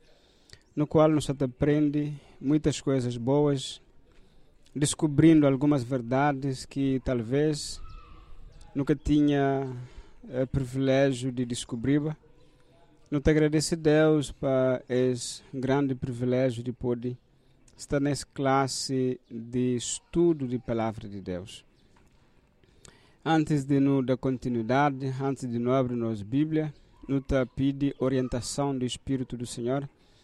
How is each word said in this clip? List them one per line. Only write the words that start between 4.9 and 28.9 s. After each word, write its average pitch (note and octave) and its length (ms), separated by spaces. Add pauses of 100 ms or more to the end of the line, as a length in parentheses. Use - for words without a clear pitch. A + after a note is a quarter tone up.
algumas C#3 360
verdades C3+ 800
que C3+ 400
talvez C3+ 800 (920)
nunca C#3+ 200
tinha, C#3 720 (640)
eh, C3 160
privilégio C3+ 880
de B2 120
descobrir. C3 720 (960)
Não D3 100
te D3 100
agradeço, D3+ 460
Deus, D#3 560
para C3 560
esse B2+ 540 (120)
grande C3+ 420
privilégio B2 680
de B2+ 80
poder B2 460 (600)
estar - 220
nessa C#3 280
classe C3+ 920 (100)
de B2 460
estudo D#3 720
de B2 120
Palavra A2 500
de G2+ 100
Deus. F2+ 460 (1600)
Antes D#3 380
de C#3 140
nos C#3 260
dar B2 120
continuidade, C3 1000
antes C3+ 300
de A#2 80
nós B2 220
abrir B2 160
nossa A2+ 280
Bíblia, D3+ 480 (360)
nos C3+ 180
te C3+ 180 (120)
pedir C#3 420
orientação C3 800
do B2+ 80
Espírito B2+ 500